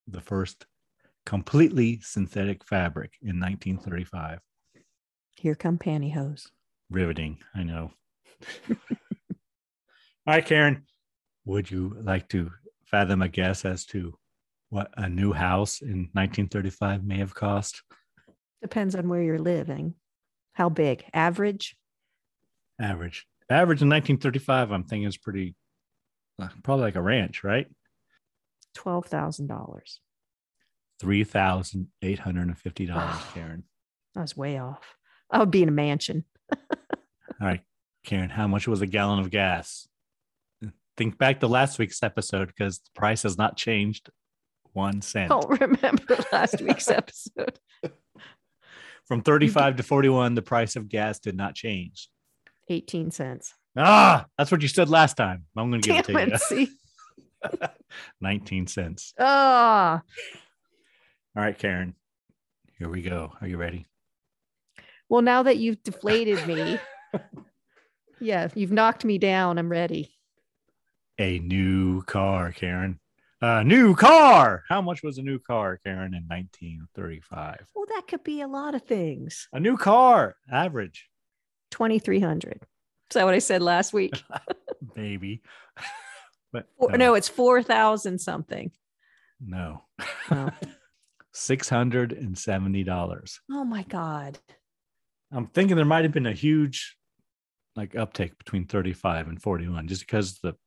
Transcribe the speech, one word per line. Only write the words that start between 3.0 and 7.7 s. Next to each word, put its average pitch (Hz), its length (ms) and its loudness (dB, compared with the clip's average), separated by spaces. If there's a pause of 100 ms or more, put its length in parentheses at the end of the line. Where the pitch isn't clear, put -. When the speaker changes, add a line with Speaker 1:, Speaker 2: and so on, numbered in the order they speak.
Speaker 1:
in 95 180 -6
nineteen 92 380 -6
thirty-five. 87 640 -10 (960)
Speaker 2:
Here 156 200 -4
come 175 220 -2
pantyhose. 147 720 -6 (420)
Speaker 1:
Riveting, 82 480 -4 (160)
I 92 100 -6
know. 82 280 -8 (800)